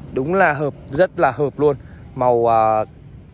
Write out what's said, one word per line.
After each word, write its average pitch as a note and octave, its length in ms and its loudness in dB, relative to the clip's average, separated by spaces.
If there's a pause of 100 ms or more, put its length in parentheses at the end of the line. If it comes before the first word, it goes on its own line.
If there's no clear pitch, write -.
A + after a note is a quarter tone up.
(120)
đúng C#3+ 220 -4
là F3+ 180 2
hợp, C#3+ 220 -4 (160)
rất D#3 300 0
là D3 100 2
hợp C3+ 300 -4
luôn. C#3+ 160 2 (380)
Màu, A#2+ 380 2
à, A2 320 2 (500)